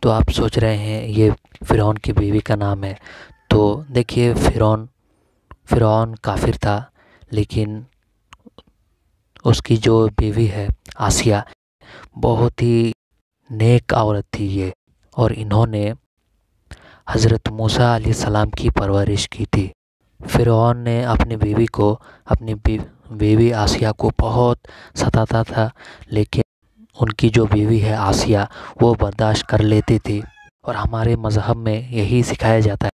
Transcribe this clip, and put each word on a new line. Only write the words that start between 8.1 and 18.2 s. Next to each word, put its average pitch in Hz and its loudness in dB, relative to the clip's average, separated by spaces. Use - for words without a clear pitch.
اس - 2
کی 120 0
جو 113 2
بیوی 110 0
ہے 101 -6
آسیہ، 104 0
بہت 117 0
ہی 117 2
نیک 117 2
عورت 107 0
تھی 98 -4
یہ، 92 -2
اور 113 2
انہوں 107 0
نے 107 -4
حضرت 113 2
موسیٰ 113 0
علیہ 113 -2
السلام 107 0